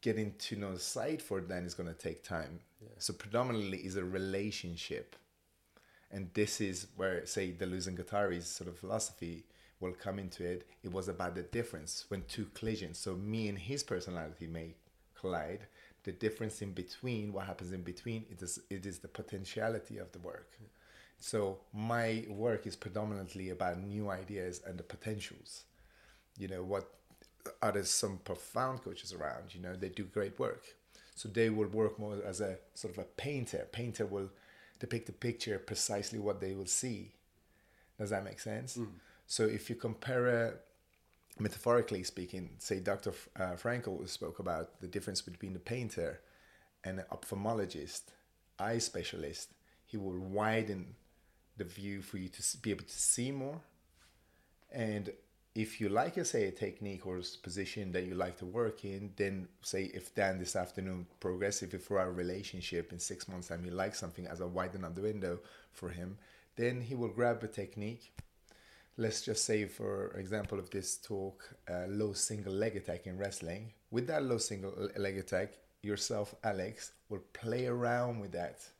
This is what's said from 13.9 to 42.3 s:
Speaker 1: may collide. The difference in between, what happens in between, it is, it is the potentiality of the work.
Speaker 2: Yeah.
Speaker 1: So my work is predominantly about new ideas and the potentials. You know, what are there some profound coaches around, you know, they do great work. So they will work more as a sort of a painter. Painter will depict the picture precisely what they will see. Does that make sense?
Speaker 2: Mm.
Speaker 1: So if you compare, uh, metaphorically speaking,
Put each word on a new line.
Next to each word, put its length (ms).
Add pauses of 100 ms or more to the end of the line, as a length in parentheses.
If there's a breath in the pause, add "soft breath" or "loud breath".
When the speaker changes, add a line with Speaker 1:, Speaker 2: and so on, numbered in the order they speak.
Speaker 1:
may 280 (460)
collide. 460 (380 loud breath)
The 80
difference 500
in 100
between, 600
what 140
happens 260
in 100
between, 480
it 100
is, 200 (100)
it 160
is 140
the 80
potentiality 920
of 140
the 80
work. 300 (100)
Speaker 2:
Yeah. 80 (500 loud breath)
Speaker 1:
So 400 (160)
my 540
work 380
is 100
predominantly 760
about 320
new 260
ideas 580
and 120
the 60
potentials. 800 (720 loud breath)
You 100
know, 140
what 260 (760)
are 100
there 120
some 340
profound 680
coaches 280
around, 420
you 60
know, 140
they 140
do 160
great 340
work. 260 (500 loud breath)
So 140
they 220
will 180
work 300
more 260
as 160
a 180 (160)
sort 180
of 60
a 60
painter. 680
Painter 340
will 220 (500 loud breath)
depict 280
the 60
picture 460
precisely 600
what 220
they 140
will 120
see. 460 (840 soft breath)
Does 120
that 140
make 160
sense? 360
Speaker 2:
Mm. 120 (380 loud breath)
Speaker 1:
So 180
if 260
you 60
compare, 520
uh, 220 (880)
metaphorically 640
speaking, 540